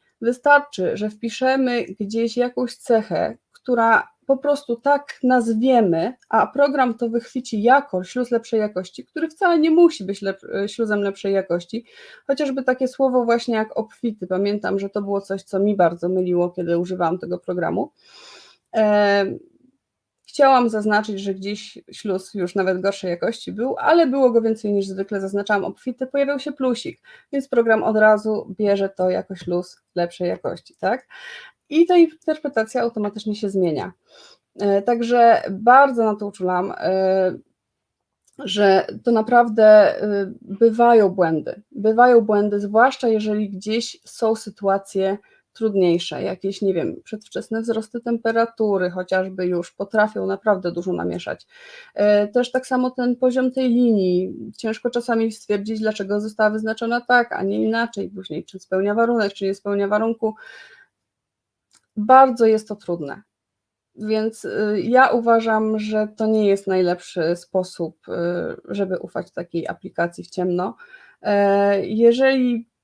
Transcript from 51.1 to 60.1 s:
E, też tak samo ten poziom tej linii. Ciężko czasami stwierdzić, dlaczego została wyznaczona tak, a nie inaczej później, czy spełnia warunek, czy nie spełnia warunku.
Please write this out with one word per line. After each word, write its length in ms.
E, 320
też 240
tak 160
samo 240
ten 240
poziom 360
tej 180
linii. 640
Ciężko 320
czasami 420
stwierdzić, 480
dlaczego 400
została 300
wyznaczona 520
tak, 300
a 120
nie 200
inaczej 460
później, 360
czy 140
spełnia 340
warunek, 400
czy 120
nie 100
spełnia 320
warunku. 480